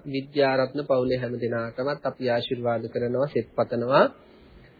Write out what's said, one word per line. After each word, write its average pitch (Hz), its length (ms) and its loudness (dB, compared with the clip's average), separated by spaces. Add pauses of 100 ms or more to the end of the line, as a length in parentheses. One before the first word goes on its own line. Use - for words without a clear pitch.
විද්‍යාරත්න 135 760 0
පවුලේ 127 360 2
හැම 123 180 -4
දෙනාටමත් 120 680 -4
අපි 131 240 -4
ආශිර්වාද 120 600 0
කරනවා, 123 400 -2
සෙත් 120 240 -2
පතනවා. 120 540 2 (760)